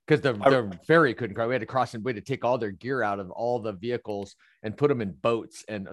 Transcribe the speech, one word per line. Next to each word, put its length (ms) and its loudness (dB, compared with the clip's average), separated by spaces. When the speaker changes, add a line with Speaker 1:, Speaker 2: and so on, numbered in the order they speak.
Speaker 1:
'Cause 140 4
the, 200 2
Speaker 2:
I 80 6
Speaker 1:
the 380 2
ferry 260 6
couldn't 220 -6
cross. 120 0
We 60 0
had 80 0
to 60 -8
cross 260 0
and 100 -8
we 60 -2
had 60 -2
to 80 -10
take 200 -6
all 140 2
their 140 -4
gear 320 -4
out 160 0
of 100 -8
all 300 -2
the 140 -6
vehicles 600 -6
and 120 -6
put 140 4
'em 120 0
in 100 -4
boats 560 -2
and 260 -8